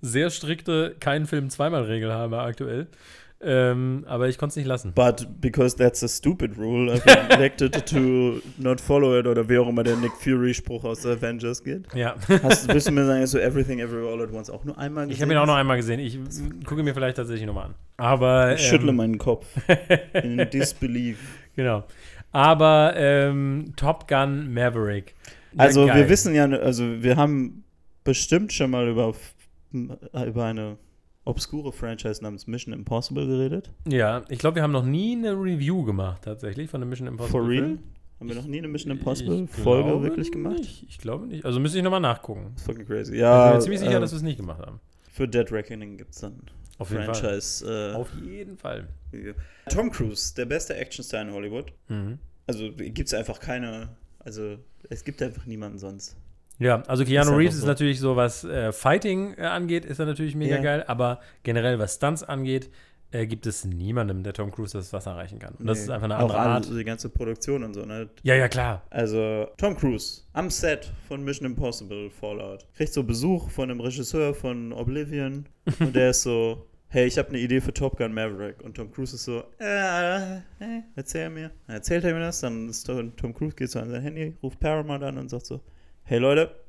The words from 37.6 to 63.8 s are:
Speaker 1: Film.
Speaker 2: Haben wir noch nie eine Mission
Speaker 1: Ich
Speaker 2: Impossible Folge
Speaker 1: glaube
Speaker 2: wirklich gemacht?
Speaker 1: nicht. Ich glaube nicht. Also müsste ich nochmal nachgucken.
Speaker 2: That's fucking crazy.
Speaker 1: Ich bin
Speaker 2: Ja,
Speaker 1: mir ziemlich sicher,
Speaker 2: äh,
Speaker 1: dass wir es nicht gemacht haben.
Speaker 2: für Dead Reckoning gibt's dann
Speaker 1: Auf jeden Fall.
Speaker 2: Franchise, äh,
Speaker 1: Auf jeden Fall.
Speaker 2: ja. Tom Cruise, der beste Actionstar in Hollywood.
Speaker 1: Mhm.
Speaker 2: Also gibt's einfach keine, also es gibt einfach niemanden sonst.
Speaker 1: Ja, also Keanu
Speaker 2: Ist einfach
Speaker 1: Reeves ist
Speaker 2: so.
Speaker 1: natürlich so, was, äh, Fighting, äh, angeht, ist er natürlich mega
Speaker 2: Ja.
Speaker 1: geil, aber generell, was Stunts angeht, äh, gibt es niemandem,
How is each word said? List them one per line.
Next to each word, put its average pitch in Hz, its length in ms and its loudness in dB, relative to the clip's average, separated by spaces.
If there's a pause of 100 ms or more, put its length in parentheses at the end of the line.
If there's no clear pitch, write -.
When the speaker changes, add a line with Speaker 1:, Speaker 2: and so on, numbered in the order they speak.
Speaker 1:
Film. 160 140 -4 (420)
Speaker 2:
Haben 117 80 -14
wir 117 80 -8
noch 127 100 -10
nie 147 120 -8
eine 160 100 -10
Mission 151 240 -8
Speaker 1:
Ich 135 80 -6
Speaker 2:
Impossible 131 480 -2
Folge 123 400 2
Speaker 1:
glaube 147 160 0
Speaker 2:
wirklich 330 260 -2
gemacht? - 280 -4
Speaker 1:
nicht. - 300 -12
Ich - 100 -18
glaube 139 280 -8
nicht. 190 180 -12
Also 123 160 -2
müsste 151 180 0
ich 180 60 0
nochmal 185 160 0
nachgucken. 113 540 -4
Speaker 2:
That's - 100 -10
fucking 113 220 -8
crazy. 107 180 -4
Speaker 1:
Ich 104 80 -12
bin 113 80 0
Speaker 2:
Ja, 123 340 10
Speaker 1:
mir 127 60 8
ziemlich 147 200 2
sicher, 123 160 2
Speaker 2:
äh, - 40 4
Speaker 1:
dass - 120 -2
wir - 60 -6
es 151 40 -4
nicht 156 140 -4
gemacht 85 240 -10
haben. 104 200 -14 (320)
Speaker 2:
für 131 140 -2
Dead 117 240 0
Reckoning 107 460 -8
gibt's - 240 -18
dann 104 140 -12 (440)
Speaker 1:
Auf 95 120 -10
jeden 107 140 -4
Fall. 110 100 -4
Speaker 2:
Franchise, 104 800 -4
äh, 110 40 -8
Speaker 1:
Auf 120 120 -6 (140)
jeden 196 340 -14
Fall. 110 320 -12 (240)
Speaker 2:
ja. 104 200 -14 (360)
Tom 220 220 0
Cruise, 110 440 -6
der 123 100 -6
beste 143 320 -6
Actionstar - 460 -10
in 104 100 -10
Hollywood. 104 400 -10 (160)
Speaker 1:
Mhm. 104 300 -8 (280)
Speaker 2:
Also 110 300 -8
gibt's 117 380 -8
einfach 110 260 -6
keine, 117 480 -8 (320)
also 107 360 -12 (340)
es 120 140 -12
gibt 143 180 -10
einfach 120 240 -8
niemanden 107 320 -10
sonst. 98 380 -14 (440)
Speaker 1:
Ja, 120 220 2
also 131 220 0
Keanu 131 180 0
Speaker 2:
Ist 147 40 6
einfach 147 140 6
Speaker 1:
Reeves 165 160 4
ist 147 60 -6
Speaker 2:
so. 139 40 0
Speaker 1:
natürlich 143 320 2
so, 131 160 2
was, 120 300 0
äh, 131 260 -4
Fighting, 190 640 0
äh, - 60 -8
angeht, 170 420 -2
ist 135 140 -10
er 156 80 -2
natürlich 151 300 -4
mega 147 200 0
Speaker 2:
Ja. 135 60 -2
Speaker 1:
geil, 147 240 0
aber 123 320 -2 (240)
generell, 120 380 0
was 104 160 -4
Stunts 156 260 -2
angeht, 131 480 -4 (400)
äh, 113 160 -2
gibt 110 200 -6
es - 180 -6
niemandem, 95 580 -4